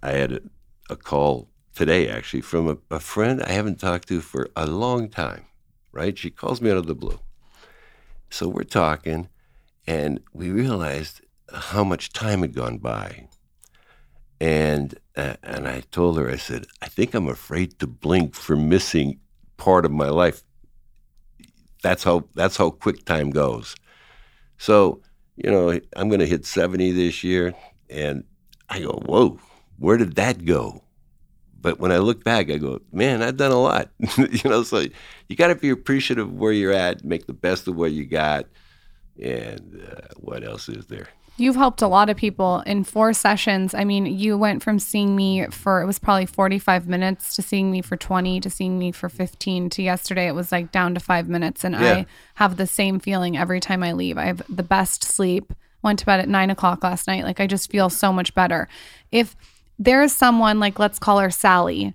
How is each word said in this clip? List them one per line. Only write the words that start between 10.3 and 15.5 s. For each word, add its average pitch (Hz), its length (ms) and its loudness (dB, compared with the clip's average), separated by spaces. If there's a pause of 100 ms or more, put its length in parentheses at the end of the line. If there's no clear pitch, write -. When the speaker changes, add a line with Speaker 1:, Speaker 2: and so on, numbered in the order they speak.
Speaker 1:
we 87 180 -10
realized 90 720 -4 (320)
how - 300 -2
much 92 280 -2
time 104 300 -2
had 67 120 -4
gone 58 240 -6
by 53 500 -10 (1120)
and, 76 560 0 (200)
uh, 69 280 -6
and 69 240 -10